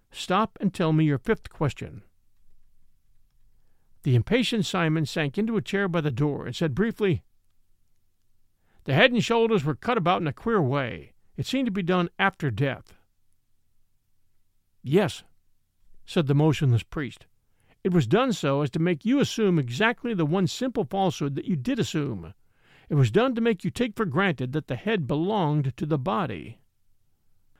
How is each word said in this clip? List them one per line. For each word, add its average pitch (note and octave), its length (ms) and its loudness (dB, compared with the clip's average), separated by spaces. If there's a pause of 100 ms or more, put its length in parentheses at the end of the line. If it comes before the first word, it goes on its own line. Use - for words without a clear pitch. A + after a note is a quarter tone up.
stop - 500 -2
and G3 140 0
tell D#3+ 200 2
me D#3 120 6
your C#3+ 140 2
fifth - 320 -4
question." - 500 -6 (2000)
The B2+ 140 2
impatient G#3+ 500 2
Simon D#3+ 400 0
sank D3 320 -4
into A3 200 -2
a E3+ 40 0
chair G3+ 260 -2
by E3+ 140 -2
the D3+ 80 -2
door C#3+ 380 -2
and B2 80 -8
said D#3 180 -2
briefly, G3 500 0 (1600)
"The C#3 100 0
head A#3+ 160 6
and A3+ 120 2
shoulders A3+ 400 2
were D3 120 -2
cut A#3+ 220 -2
about F#3 240 2
in E3 60 -2
a C#3 60 -2
queer A3+ 280 -2
way. B2 520 -4 (240)
It D3 80 -6
seemed C4 220 -2
to A3 40 -2
be F#3+ 120 -4
done F3 340 2
after F#3+ 320 0
death." B2 460 -4 (1900)
"Yes," E3 420 0 (840)
said E3 200 0
the C#3 80 2
motionless C#3 500 4
priest. - 440 -12 (560)
"It F#3 100 2
was D3+ 140 4
done A3+ 260 4
so C#3+ 280 0
as D3 100 -2
to E3+ 80 -2
make E3+ 260 0
you C4+ 140 2
assume G3 400 2
exactly G#3+ 560 0
the E3 100 0
one F3 220 2
simple A#3 380 -4
falsehood D#3+ 500 -2
that D3+ 100 -8
you F#3 100 -2
did A#3 220 -4
assume. B2 560 -4 (540)
It - 80 -2
was B2+ 160 4
done A3+ 240 4
to A3+ 60 -2
make A3+ 220 0
you F3+ 60 -4
take A#3+ 260 -2
for A3 100 -2
granted C#3+ 480 0
that D#3 140 -4
the C3 80 -6
head G3 300 -2
belonged D3+ 720 0
to E3+ 80 -6
the D3+ 140 0
body." B2+ 600 -6 (1000)